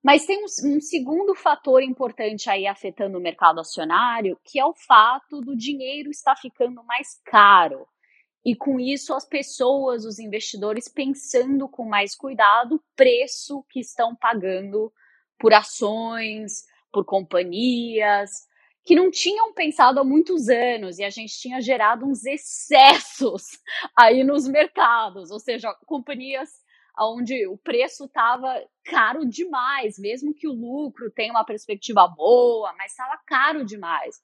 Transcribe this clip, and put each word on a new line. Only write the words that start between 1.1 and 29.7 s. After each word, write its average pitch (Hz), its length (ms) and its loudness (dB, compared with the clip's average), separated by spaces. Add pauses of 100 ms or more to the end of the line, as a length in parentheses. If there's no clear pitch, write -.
fator 285 480 2
importante 233 680 -6
aí 196 180 -2
afetando 196 500 -6
o 175 40 -8
mercado 165 400 2
acionário, 190 840 -2
que - 160 -6
é 262 60 2
o 330 80 -2
fato 254 680 4
do 262 160 -10
dinheiro 269 560 -8
estar 269 240 0
ficando 240 480 -6
mais 240 400 -8
caro. 190 640 6 (560)
E 240 140 0
com 269 200 -2
isso, 269 360 -4
as 269 120 -6
pessoas, 262 760 -2
os 214 160 -12
investidores, 214 680 -8
pensando 269 800 -4
com 240 160 -12
mais 202 280 -2
cuidado 240 640 2
o - 80 -8 (100)
preço 262 760 0
que 262 100 -12
estão 233 340 -4
pagando 202 800 -4 (480)
por 220 140 6
ações, 214 1120 -2 (260)
por 202 140 -2
companhias, 202 1200 -2 (560)
que 349 100 8
não 359 140 6
tinham 427 440 -2
pensado 285 440 4
há 277 60 2
muitos 294 460 2
anos, 233 500 0
e 202 60 -6
a 202 40 -6
gente 220 300 -14
tinha 254 220 -8
gerado 233 440 0
uns 254 200 -6
excessos 269 1160 2 (320)
<laughs> - 220 -8
aí 240 280 8
nos 285 200 0
mercados, 226 840 0
ou 214 80 -12
seja, 226 340 -8 (120)
companhias 269 640 -10 (500)
onde 226 480 -4
o 196 100 -10
preço 269 520 -4
tava 254 520 -2 (220)
caro 269 420 0
demais, 262 720 -4